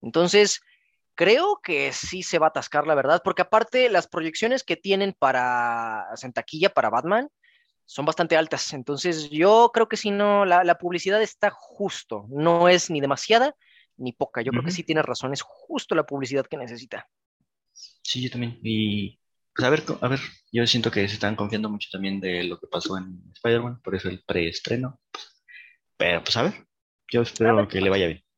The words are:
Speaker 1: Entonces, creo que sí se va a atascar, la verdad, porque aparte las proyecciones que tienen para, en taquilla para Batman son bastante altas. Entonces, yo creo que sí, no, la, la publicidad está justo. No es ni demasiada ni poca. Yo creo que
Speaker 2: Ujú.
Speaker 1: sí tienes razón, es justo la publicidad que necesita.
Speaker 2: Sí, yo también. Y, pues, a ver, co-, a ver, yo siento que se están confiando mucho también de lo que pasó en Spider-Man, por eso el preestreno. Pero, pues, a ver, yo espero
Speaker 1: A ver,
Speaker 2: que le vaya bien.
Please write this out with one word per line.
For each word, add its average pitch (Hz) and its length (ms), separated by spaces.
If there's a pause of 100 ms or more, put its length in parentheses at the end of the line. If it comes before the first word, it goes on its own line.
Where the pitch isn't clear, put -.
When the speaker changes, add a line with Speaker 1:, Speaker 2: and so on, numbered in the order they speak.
Speaker 1:
Entonces, 175 580 (540)
creo 277 480
que 139 280
sí - 300
se - 180
va 156 80
a - 20
atascar, 143 380
la 156 80
verdad, 143 300
porque 185 160
aparte 226 480
las 185 180
proyecciones 175 560
que 165 140
tienen 196 400
para, 120 880 (160)
en 127 120
taquilla 156 360
para 117 220
Batman 180 360 (600)
son - 180
bastante 160 320
altas. 156 360
Entonces, 147 580
yo 214 420
creo 226 140
que - 100
sí, 208 140
no, 202 340
la, 180 180
la 170 140
publicidad 180 440
está 208 280
justo. - 800
No 170 400
es 180 220
ni 151 100
demasiada 214 540 (420)
ni 127 160
poca. - 300
Yo 127 80
creo 123 120
que 151 60
Speaker 2:
Ujú. 185 60
Speaker 1:
sí 170 80
tienes 156 220
razón, 131 280
es 139 80
justo - 540
la 151 100
publicidad 135 400
que 156 120
necesita. 120 520 (640)
Speaker 2:
Sí, - 500
yo 127 60
también. 120 320
Y, 107 580 (360)
pues, 135 100
a 127 60
ver, 151 140
co-, - 160
a 123 60
ver, 131 120 (320)
yo 117 160
siento 117 240
que 101 160
se 101 80
están 104 200
confiando 107 340
mucho 104 220
también 98 280
de 92 240
lo 87 160
que - 80
pasó 90 300
en 92 220 (140)
Spider-Man, 120 480
por 95 140
eso 92 140
el 92 140
preestreno. 98 760 (1000)
Pero, 85 260
pues, - 140
a 117 60
ver, 196 100 (580)
yo 120 120
espero 113 280
Speaker 1:
A 113 40
ver, 104 120
Speaker 2:
que 98 140
le 95 80
vaya 95 180
bien. 80 160 (140)